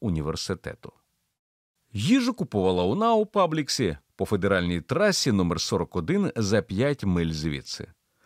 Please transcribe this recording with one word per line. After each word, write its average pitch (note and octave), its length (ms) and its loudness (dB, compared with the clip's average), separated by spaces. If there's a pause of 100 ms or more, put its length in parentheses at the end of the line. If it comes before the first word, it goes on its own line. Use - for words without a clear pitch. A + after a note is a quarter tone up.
університету. D#2+ 920 -6 (1000)
Їжу A#3 420 2
купувала F#2 500 0
вона G#3 300 2
у G#3+ 120 2
Пабліксі D#3 720 0 (200)
по - 80 -2
федеральній F2+ 560 2
трасі D#3+ 520 0
номер F2 280 2
сорок E2+ 360 -2
один D#3 400 0
за G#2 260 2
п'ять C3 420 -2
миль E2+ 260 2
звідси. D2+ 640 -6 (340)